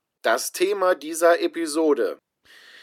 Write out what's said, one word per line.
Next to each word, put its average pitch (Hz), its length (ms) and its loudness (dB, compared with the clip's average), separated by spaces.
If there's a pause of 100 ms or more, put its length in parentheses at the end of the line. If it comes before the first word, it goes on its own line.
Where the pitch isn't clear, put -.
(240)
Das - 280 0
Thema 190 420 0
dieser 165 480 2
Episode. 156 720 0 (680)